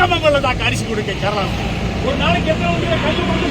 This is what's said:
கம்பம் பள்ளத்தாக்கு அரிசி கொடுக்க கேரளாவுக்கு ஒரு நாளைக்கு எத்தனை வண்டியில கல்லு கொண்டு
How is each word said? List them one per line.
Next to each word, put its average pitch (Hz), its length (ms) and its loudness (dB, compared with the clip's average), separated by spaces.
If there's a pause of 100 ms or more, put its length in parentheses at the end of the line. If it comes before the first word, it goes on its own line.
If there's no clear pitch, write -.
கம்பம் 339 240 2
பள்ளத்தாக்கு 262 420 2
அரிசி - 240 -2
கொடுக்க 202 200 -2 (120)
கேரளாவுக்கு 196 420 -2 (420)
ஒரு 269 160 0
நாளைக்கு 339 300 2
எத்தனை 349 200 0
வண்டியில 339 320 0
கல்லு 320 240 0
கொண்டு 330 200 0